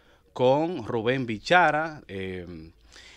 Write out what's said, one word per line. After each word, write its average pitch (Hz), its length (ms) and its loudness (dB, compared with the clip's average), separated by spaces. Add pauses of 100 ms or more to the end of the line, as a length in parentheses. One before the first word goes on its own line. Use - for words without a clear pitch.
(340)
con 139 520 2
Rubén 120 400 -2
Bichara, 151 840 2
eh, 90 640 -10 (460)